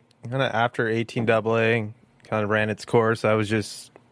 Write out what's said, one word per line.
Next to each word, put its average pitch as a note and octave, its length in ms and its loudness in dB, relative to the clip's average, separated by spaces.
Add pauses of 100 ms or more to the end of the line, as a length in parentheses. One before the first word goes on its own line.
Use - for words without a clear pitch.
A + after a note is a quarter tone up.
(280)
kinda B2+ 260 -2
after A#2 340 0
eighteen A2+ 360 -2
double A2+ 320 2
A A2+ 320 0 (360)
kinda G#2+ 240 -4
ran G#2+ 200 0
its G#2 160 -6
course, A2+ 400 2
I G#2+ 100 4
was G#2+ 140 0
just - 440 -4 (200)